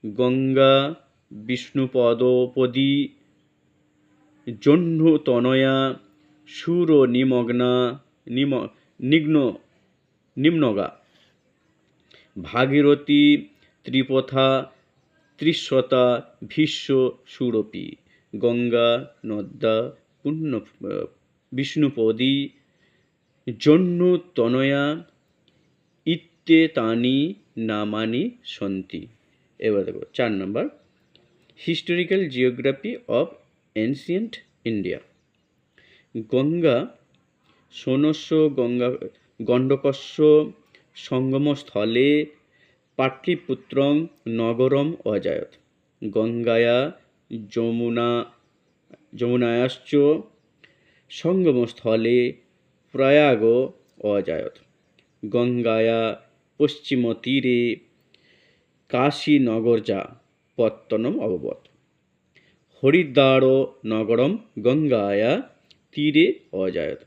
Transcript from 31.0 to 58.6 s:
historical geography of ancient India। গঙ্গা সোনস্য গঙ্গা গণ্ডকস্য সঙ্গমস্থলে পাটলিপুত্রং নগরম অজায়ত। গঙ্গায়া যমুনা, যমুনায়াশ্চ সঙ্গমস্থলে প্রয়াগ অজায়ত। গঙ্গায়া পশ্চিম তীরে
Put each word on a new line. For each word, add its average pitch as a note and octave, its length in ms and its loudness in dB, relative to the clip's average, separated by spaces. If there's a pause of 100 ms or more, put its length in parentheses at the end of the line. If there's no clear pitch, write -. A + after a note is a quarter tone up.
historical F3 580 -2
geography C3 720 -2 (120)
of B2 180 0 (500)
ancient C#3+ 600 -4 (300)
India। G2+ 320 -4 (1300)
গঙ্গা D3+ 580 0 (840)
সোনস্য D3+ 840 0
গঙ্গা B2 360 -2 (520)
গণ্ডকস্য C#3 1080 2 (440)
সঙ্গমস্থলে C3+ 1300 -2 (720)
পাটলিপুত্রং C#3+ 1080 -2 (220)
নগরম B2+ 680 0 (100)
অজায়ত। G2 440 -4 (560)
গঙ্গায়া A#2 880 0 (580)
যমুনা, A#2 720 -2 (920)
যমুনায়াশ্চ B2 800 -2 (1120)
সঙ্গমস্থলে B2 1200 0 (600)
প্রয়াগ C3+ 800 4 (320)
অজায়ত। F#2 500 -4 (760)
গঙ্গায়া A2+ 960 0 (360)
পশ্চিম B2+ 560 -2
তীরে A#2+ 600 -2 (1120)